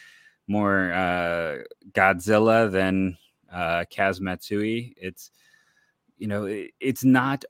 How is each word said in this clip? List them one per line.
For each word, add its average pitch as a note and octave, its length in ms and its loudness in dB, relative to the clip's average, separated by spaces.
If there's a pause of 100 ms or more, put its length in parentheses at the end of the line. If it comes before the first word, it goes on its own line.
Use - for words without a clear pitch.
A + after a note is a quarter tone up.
(480)
more, G2 440 0
uh, E2+ 640 -2 (340)
Godzilla G#2+ 800 4
than, F#2+ 460 0 (340)
uh, E2+ 400 -4
Kaz G2 280 0
Matsui. G#2 800 -6
It's, - 340 -14 (840)
you A2 100 -10
know, G#2 180 -4
it, G2 340 -8
it's C3 240 -4
not C3 460 2